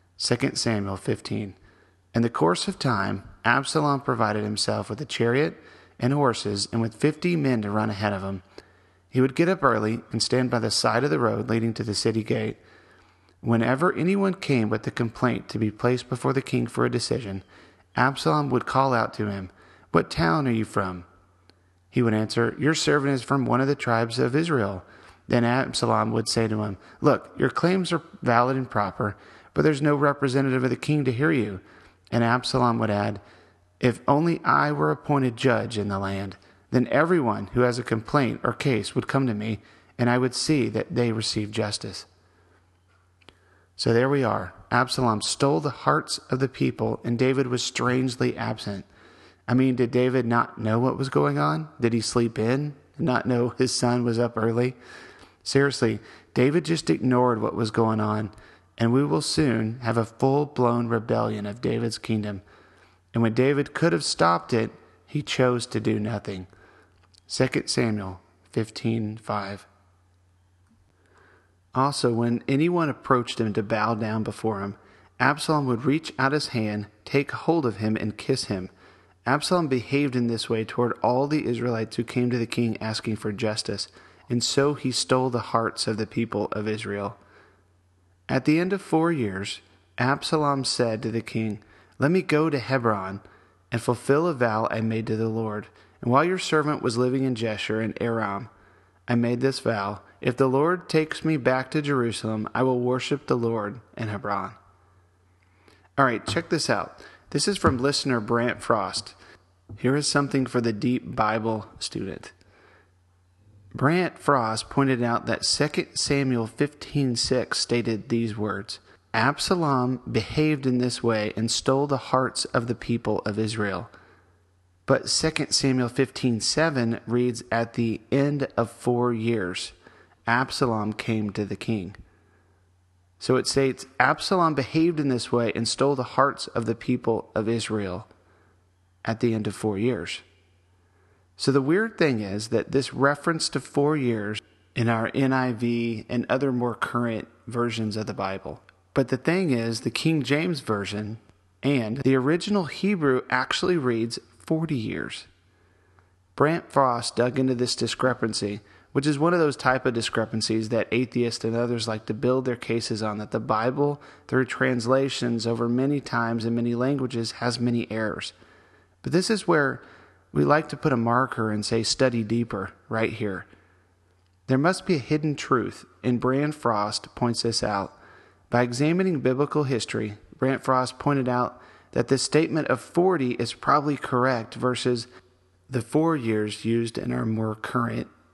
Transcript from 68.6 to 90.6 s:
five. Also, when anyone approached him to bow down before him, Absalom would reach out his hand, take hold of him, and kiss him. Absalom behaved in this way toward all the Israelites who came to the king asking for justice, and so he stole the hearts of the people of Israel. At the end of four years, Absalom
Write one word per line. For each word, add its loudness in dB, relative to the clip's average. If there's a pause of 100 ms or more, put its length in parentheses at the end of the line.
five. -6 (2000)
Also, 2
when 0
anyone 2
approached 0
him 0
to 0
bow 0
down -2
before -4
him, -6 (420)
Absalom 2
would 0
reach 0
out 2
his 0
hand, -2 (180)
take 0
hold 0
of -2
him, 0
and -4
kiss -2
him. -4 (580)
Absalom 2
behaved 0
in 0
this -4
way 0
toward 0 (100)
all 2
the -2
Israelites -2
who 0
came 0
to 0
the 0
king -2
asking -4
for -6
justice, -4 (400)
and 0
so 2
he -4
stole 0
the -2
hearts -2
of -2
the -2
people -2
of -4
Israel. -6 (1120)
At 0
the 4
end 0
of -2
four 2
years, -4 (380)
Absalom 2